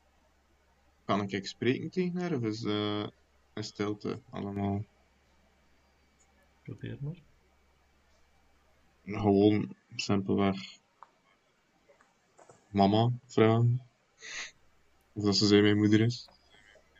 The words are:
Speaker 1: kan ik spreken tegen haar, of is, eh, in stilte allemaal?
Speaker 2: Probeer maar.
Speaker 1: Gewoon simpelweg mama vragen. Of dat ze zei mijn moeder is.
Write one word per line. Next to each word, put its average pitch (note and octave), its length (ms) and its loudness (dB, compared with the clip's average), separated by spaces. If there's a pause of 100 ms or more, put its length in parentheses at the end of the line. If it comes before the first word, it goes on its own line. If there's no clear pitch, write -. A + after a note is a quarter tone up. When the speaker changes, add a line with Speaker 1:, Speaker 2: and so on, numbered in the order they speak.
(1040)
Speaker 1:
kan G2+ 240 0
ik G2 180 -6
spreken B2+ 440 -4
tegen F3+ 300 -4
haar, F3 120 -4
of B2 100 -4
is, A2 220 -6
eh, G#2 420 -2 (480)
in A2 100 -8
stilte - 560 -8 (100)
allemaal? G2+ 540 -6 (1800)
Speaker 2:
Probeer A2+ 380 -14
maar. D3+ 220 -12 (1800)
Speaker 1:
Gewoon G#2 720 2 (220)
simpelweg G2+ 600 0 (2250)
mama G2+ 400 4 (160)
vragen. A#2 560 2 (1300)
Of G#2 120 -8
dat G2+ 120 2
ze G#2 100 2
zei G#2 160 6
mijn G#2 140 4
moeder G#2 240 4
is. A#2+ 280 -2 (720)